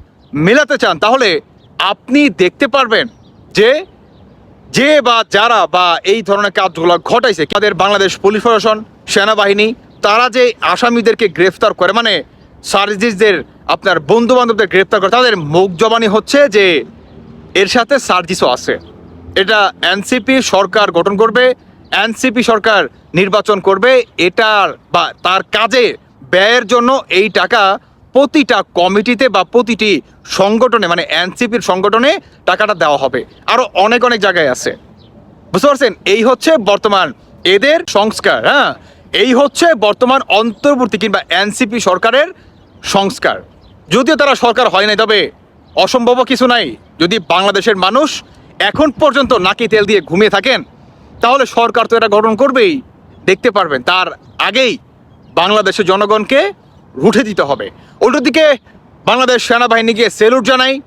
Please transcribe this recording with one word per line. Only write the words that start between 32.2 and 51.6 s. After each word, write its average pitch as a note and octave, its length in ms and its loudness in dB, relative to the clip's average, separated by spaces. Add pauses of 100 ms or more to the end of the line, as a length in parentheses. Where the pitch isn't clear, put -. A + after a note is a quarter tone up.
টাকাটা G#3 280 0
দেওয়া D3+ 240 0
হবে। B2+ 260 -4 (220)
আরও A#3+ 180 0 (100)
অনেক A3 300 2
অনেক A#3+ 160 0
জায়গায় F3 300 0
আছে, - 260 -6 (760)
বুঝতে - 160 0
পারছেন? C4+ 260 0 (100)
এই G#3 180 0
হচ্ছে C4+ 340 2
বর্তমান G3+ 560 0 (320)
এদের C4 440 2
সংস্কার, G3 580 -2
হ্যাঁ, G#3+ 280 0 (380)
এই A#3 220 0
হচ্ছে D4 400 2
বর্তমান A#3+ 540 0
অন্তর্বর্তী A3+ 720 -2
কিংবা G3+ 220 -2 (100)
এনসিপি G3+ 500 -2
সরকারের F#3+ 480 0 (540)
সংস্কার। E3 600 -4 (460)
যদিও B3+ 280 2
তারা C#4+ 180 2
সরকার A#3+ 340 0
হয় F#3+ 180 0
নাই, G#3 100 -2
তবে G#3 340 0 (440)
অসম্ভব B3 500 2
কিছু B3+ 220 0
নাই। G#3 300 -2 (220)
যদি F3 200 -2
বাংলাদেশের F#3+ 580 0
মানুষ G#3+ 480 -2 (340)
এখন C4 320 0
পর্যন্ত C4+ 420 0
নাকি G#3 360 -2
তেল G#3+ 160 2
দিয়ে G3+ 160 2
ঘুমিয়ে E3+ 300 0
থাকেন, G3+ 340 -2 (560)
তাহলে B3 260 2
সরকার A3+ 400 0